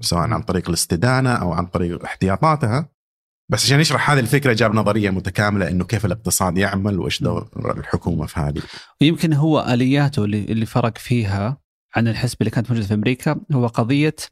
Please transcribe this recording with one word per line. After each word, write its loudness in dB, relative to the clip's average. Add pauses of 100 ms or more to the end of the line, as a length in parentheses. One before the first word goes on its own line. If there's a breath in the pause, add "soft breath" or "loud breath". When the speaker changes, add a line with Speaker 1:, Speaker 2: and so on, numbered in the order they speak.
Speaker 1:
سواء 0
عن -2
طريق -2
الاستدانة 0
أو -2
عن -2
طريق -4
احتياطاتها. 0 (600)
بس 0
عشان 6
يشرح 2
هذه 4
الفكرة 2
جاب 2
نظرية 2
متكاملة 0
إنه 0
كيف -2
الاقتصاد 0
يعمل 0
وإيش -4
دور -2 (280)
الحكومة -4
في -8
هذه. -2 (400 loud breath)
Speaker 2:
ويمكن 2
هو 2 (100)
آلياته 2
اللي، 0
اللي -2
فرق 0
فيها -2 (380)
عن 2
الحسبة -2
اللي 0
كانت -2
موجودة -2
في 0
أمريكا 0 (100)
هو 2
قضية 0 (160)